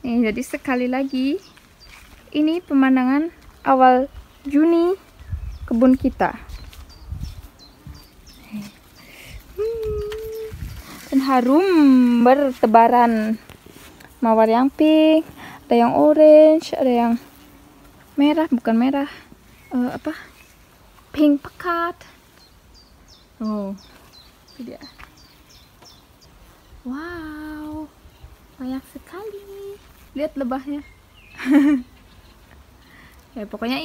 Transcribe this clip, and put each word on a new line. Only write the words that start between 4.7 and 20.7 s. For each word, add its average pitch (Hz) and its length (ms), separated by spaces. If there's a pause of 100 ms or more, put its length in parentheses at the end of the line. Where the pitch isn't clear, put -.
kebun 254 320
kita. - 400 (2250)
Hmm. 208 160 (2500)
Dan 269 160
harum 269 440 (600)
bertebaran. 233 1120 (800)
Mawar 220 320
yang 247 160
pink, 311 560 (480)
ada 233 160
yang 254 80
orange, 311 800
ada 262 160
yang 233 220 (1040)
merah, 302 320
bukan 226 240
merah. 277 320 (640)
Eh, 247 240
apa? - 160 (1040)